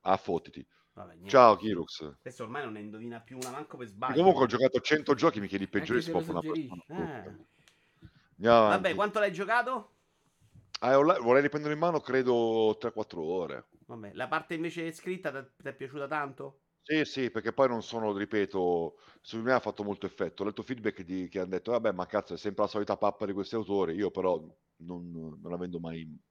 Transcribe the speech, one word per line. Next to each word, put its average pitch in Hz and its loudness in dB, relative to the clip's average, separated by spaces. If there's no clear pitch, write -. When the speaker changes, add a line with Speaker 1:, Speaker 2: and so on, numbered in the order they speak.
Speaker 1:
Ah, 92 4
fottiti. - -6
Speaker 2:
Vabbè, 90 -20
niente. 101 8
Speaker 1:
Ciao, 107 10
Kirux. 82 -6
Speaker 2:
Questo 127 -16
ormai 120 -10
non 110 -10
ne 107 -14
indovina 113 -14
più 131 -20
una 127 -10
manco 147 -14
per 123 -12
Speaker 1:
Che 123 -2
Speaker 2:
sbaglio. - -
Speaker 1:
comunque 160 8
ho - 8
giocato 120 2
cento 147 2
giochi, 120 2
mi 98 -6
chiedi 98 -2
il - -8
Speaker 3:
Neanche - -
Speaker 1:
peggiore, 107 0
Speaker 3:
se 165 -6
lo 170 2
Speaker 1:
proprio 170 -6
una 165 -2
Speaker 3:
suggerisci. 151 -6
Speaker 1:
persona - -
brutta. 139 -8
Speaker 2:
Eh. 80 -20
Speaker 1:
Andiamo 117 8
Speaker 2:
Vabbè, 104 2
Speaker 1:
avanti. - -
Speaker 2:
quanto 202 0
l'hai 202 2
giocato? 220 -4
Speaker 1:
Ah, 131 4
ho 143 6
la-, 170 4
vorrei 123 6
riprendere 151 -2
in 151 -6
mano, 165 0
credo, 117 2
tre, 113 -6
quattro 90 -8
ore. 80 -4
Speaker 2:
Vabbè, 110 -16
la 127 -8
parte 156 -6
invece 165 -6
scritta 180 -8
t'è, 131 -12
t'è 135 -12
piaciuta 135 -10
tanto? 139 -8
Speaker 1:
Sì, 156 0
sì, 131 -2
perché 113 -4
poi 135 4
non 117 -2
sono, 110 -2
ripeto, 92 0
su - -10
me 123 2
ha 120 4
fatto 104 -6
molto 101 -6
effetto. 90 -6
Ho 98 -2
letto 107 -6
feedback 110 -6
di, 90 -6
che 98 -6
hanno 92 -4
detto, 92 -4
"Vabbè, 113 2
ma 90 -4
cazzo, 101 -4
è 82 -8
sempre 104 -2
la 101 0
solita 104 -2
pappa 104 0
di 98 -4
questi 95 -6
autori", 98 0
io 95 0
però 90 0
non, 85 -12
non 85 -8
avendo 87 -6
mai 82 -10